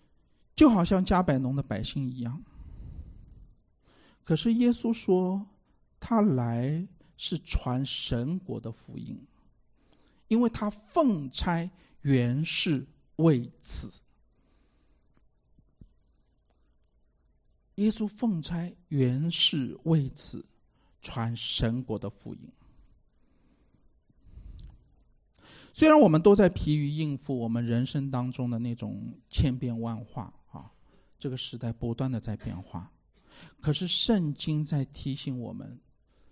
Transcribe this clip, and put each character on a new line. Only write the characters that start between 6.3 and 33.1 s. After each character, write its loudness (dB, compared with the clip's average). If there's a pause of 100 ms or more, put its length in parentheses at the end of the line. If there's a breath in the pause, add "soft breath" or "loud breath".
是 -6
传 -2
神 -4
国 -8
的 -10
福 -16
音， -12 (1080)
因 2
为 4
他 -2
奉 0
差 -2 (340 soft breath)
原 2
是 -2 (300)
为 2
此。 -6 (3750)
耶 2
稣 -2
奉 -2
差 -6 (180)
原 0
是 -2 (100)
为 2
此 -10 (560)
传 -4
神 -2
国 -6
的 -8
福 -12
音。 -20 (3250 soft breath)
虽 8
然 10
我 10
们 6
都 10
在 8
疲 2
于 0
应 -2
付 -6
我 -2
们 0
人 0
生 -4
当 -2
中 -4
的 -4
那 -4
种 -10 (140)
千 2
变 -4
万 -4
化 -12 (200)
啊， -18 (460)
这 -10
个 -4
时 -10
代 -6
不 -6
断 -2
地 -4
在 -6
变 -10
化， -14 (720 soft breath)